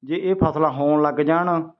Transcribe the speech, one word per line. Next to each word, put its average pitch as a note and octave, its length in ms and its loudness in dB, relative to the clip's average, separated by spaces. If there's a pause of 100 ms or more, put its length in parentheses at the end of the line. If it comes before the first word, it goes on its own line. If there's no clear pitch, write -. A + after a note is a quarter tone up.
ਜੇ C#3+ 120 -6
ਇਹ F#3 200 -2
ਫਸਲਾਂ D#3 340 0
ਹੋਣ C#3+ 320 0
ਲੱਗ D3 200 0
ਜਾਣ E3 400 0 (180)